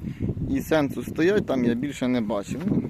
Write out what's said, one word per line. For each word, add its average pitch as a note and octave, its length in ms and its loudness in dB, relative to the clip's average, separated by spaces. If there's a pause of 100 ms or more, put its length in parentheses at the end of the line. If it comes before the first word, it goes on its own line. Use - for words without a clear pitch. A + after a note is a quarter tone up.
(500)
І C3+ 100 0
сенсу C#3 420 0
стоять, F#3 440 2
там C3 180 0
я A#2+ 100 4
більше C3 340 -2
не B2 120 2
бачив. G#2 460 -4
Ну, - 240 2